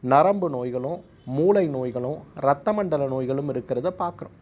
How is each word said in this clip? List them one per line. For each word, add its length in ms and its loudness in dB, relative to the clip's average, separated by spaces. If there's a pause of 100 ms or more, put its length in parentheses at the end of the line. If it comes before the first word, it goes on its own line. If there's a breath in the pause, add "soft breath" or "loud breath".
நரம்பு 500 4
நோய்களும், 500 -4 (240)
மூளை 420 2
நோய்களும், 520 -4 (180)
இரத்த 360 2
மண்டல 340 0
நோய்களும் 460 -2
இருக்கிறத 460 -2
பார்க்குறோம். 440 -8